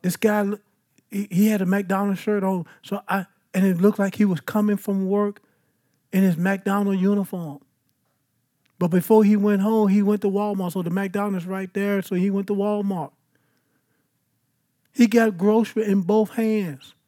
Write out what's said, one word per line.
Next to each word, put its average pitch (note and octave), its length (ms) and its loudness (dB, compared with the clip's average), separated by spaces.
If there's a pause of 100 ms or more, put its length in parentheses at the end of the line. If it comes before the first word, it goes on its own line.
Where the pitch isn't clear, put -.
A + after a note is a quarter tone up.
This F3+ 140 -2
guy, G#3+ 220 2
l-, G3+ 200 -2 (520)
he, G3+ 200 -6
he G3 180 4
had G#3 120 0
a F#3+ 60 0
McDonald's G3 540 -2
shirt G#3 240 -2
on, F#3 200 -2 (180)
so - 260 -8
I, F#3 180 -4 (260)
and F#3+ 140 2
it F3+ 140 2
looked G#3 180 4
like G3 160 -2
he G#3+ 100 2
was F#3 160 0
coming G#3 360 0
from G3 320 -4
work G3+ 340 -2 (720)
in F#3+ 100 2
his F#3 140 4
McDonald's G3 680 0
uniform. F#3 580 -2 (1160)
But F3+ 100 0
before G#3 360 4
he G#3 120 4
went G3+ 260 2
home, G#3+ 260 2
he G3+ 140 4
went G3+ 200 0
to G3+ 80 0
Walmart. G3 420 -4
So F#3+ 100 -4
the E3+ 80 -4
McDonald's G3 560 -4
right F#3+ 280 -10
there, G3+ 260 -2
so F#3 140 -8
he F#3 160 0
went G3 160 -2
to G3+ 80 -2
Walmart. G3 560 -2 (1800)
He A#3+ 160 4
got A3 280 2
grocery G#3+ 480 0
in G3+ 180 2
both G#3 280 0
hands. G#3+ 640 -4 (140)